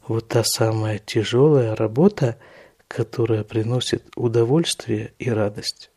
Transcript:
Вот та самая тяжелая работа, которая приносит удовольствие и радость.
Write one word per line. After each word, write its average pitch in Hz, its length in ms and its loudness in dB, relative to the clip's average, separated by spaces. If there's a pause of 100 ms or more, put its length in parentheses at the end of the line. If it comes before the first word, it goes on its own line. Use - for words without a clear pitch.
Вот 113 200 -4
та 113 160 2
самая 110 560 -2
тяжелая 120 760 2
работа, 117 600 2 (500)
которая 113 560 -2
приносит 113 600 -2 (120)
удовольствие 117 1000 0
и - 120 -4
радость. 101 680 -4